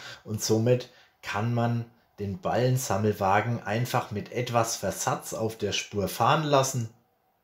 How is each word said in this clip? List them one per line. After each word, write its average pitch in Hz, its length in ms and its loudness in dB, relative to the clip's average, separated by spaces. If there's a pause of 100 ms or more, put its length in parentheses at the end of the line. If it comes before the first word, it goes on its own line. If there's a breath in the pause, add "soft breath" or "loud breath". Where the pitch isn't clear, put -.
(240 loud breath)
und 107 180 -6
somit 117 460 4 (320 soft breath)
kann 113 320 -2
man 117 320 0 (340 soft breath)
den 98 220 -6
Ballensammelwagen 107 1200 2
einfach 117 500 -2
mit 101 200 -6
etwas 117 440 0
Versatz - 580 -4
auf 110 240 -4
der 98 140 -2
Spur 95 360 -2
fahren 143 360 2
lassen. 131 440 2 (560)